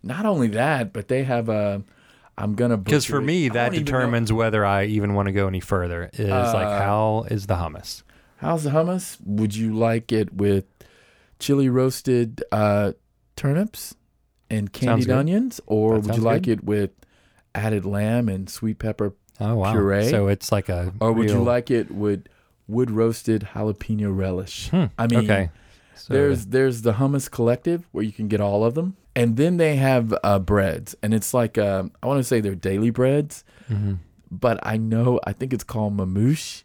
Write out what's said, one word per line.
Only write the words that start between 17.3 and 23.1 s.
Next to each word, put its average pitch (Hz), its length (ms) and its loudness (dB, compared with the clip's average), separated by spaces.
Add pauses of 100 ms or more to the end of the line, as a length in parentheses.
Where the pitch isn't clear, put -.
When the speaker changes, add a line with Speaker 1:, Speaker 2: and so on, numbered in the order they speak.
Speaker 1:
added 104 300 -2
lamb 107 440 0
and 95 200 -4
sweet - 300 -6
pepper 104 360 -4 (260)
Speaker 2:
Oh, 107 160 0
wow. 101 160 2
Speaker 1:
puree? 101 360 4
Speaker 2:
So 104 200 2
it's - 240 0
like 101 160 0
a 90 320 -2
Speaker 1:
Or 113 120 2
would 113 160 2
you 104 80 2
Speaker 2:
real 110 80 4
Speaker 1:
like 120 260 0
it 117 200 0
with 101 340 -2 (440)
wood 120 220 0
roasted 110 640 0